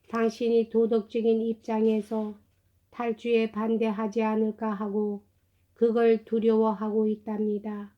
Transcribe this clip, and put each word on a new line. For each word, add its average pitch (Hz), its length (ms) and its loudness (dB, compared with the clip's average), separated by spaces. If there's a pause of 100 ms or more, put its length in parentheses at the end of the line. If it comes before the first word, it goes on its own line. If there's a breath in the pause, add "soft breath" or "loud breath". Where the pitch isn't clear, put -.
당신이 226 640 0
도덕적인 226 720 0
입장에서 220 920 -2 (560)
탈주에 226 600 -2
반대하지 220 720 -2
않을까 220 480 -2
하고 208 520 -4 (520)
그걸 226 500 2
두려워하고 220 840 2
있답니다. 208 880 -6